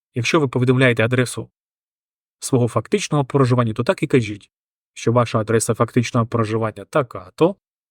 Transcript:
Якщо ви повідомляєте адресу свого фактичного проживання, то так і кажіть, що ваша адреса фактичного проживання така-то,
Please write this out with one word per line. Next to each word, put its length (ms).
Якщо 260
ви 80
повідомляєте 560
адресу 460
свого 280
фактичного 560
проживання, 500
то 100
так 180
і 40
кажіть, 440
що 180
ваша 260
адреса 360
фактичного 520
проживання 580
така-то, 720